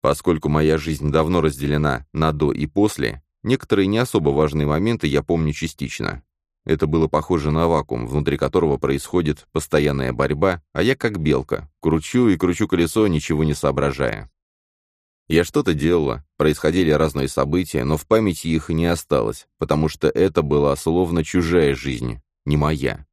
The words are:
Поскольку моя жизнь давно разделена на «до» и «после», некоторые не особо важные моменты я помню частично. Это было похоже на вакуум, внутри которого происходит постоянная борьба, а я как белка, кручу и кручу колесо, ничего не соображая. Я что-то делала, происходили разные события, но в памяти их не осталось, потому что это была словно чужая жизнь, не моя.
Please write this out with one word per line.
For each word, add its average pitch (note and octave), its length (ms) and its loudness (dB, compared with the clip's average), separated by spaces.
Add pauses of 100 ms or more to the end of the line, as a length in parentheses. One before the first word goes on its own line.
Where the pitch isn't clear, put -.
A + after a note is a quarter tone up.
Поскольку D#2 480 0
моя D#2 280 4
жизнь D2+ 340 -4
давно D#2+ 300 2
разделена D2 720 -2
на D#2 180 0
«до» D2 200 0
и D2 160 -4
«после», D2 560 -2 (200)
некоторые G2+ 440 0
не G#2+ 100 0
особо G2+ 320 2
важные D2 380 0
моменты F2+ 400 0
я C#2+ 160 0
помню D#2+ 280 0
частично. - 720 -8 (420)
Это D#2 220 0
было D#2 200 2
похоже D2+ 440 0
на D#2+ 160 2
вакуум, A#1+ 380 -2
внутри C#2+ 320 -2
которого C#2+ 400 0
происходит D2+ 760 -2
постоянная C#2+ 600 0
борьба, D2+ 480 0 (100)
а - 120 -2
я C3 120 2
как G#2 240 -4
белка, C#2+ 500 -2 (120)
кручу E2 460 0
и F#2 100 4
кручу F2+ 300 0
колесо, F2+ 400 2
ничего D#2 360 0
не D2 100 0
соображая. C2+ 760 -2 (1000)
Я E2 160 4
что-то G2 300 0
делала, D2 520 0 (120)
происходили D#2 540 2
разные C#2+ 360 2
события, D2 560 -2
но D2+ 140 0
в - 100 -10
памяти G#2+ 400 0
их D#2+ 220 -2
не E2 160 0
осталось, C#2 600 -2 (100)
потому D2+ 300 0
что - 200 -2
это F2 340 2
была C#2+ 340 2
словно E2+ 480 0
чужая E2 520 2
жизнь, B1 460 -8 (240)
не D2 120 0
моя. C#2+ 560 -2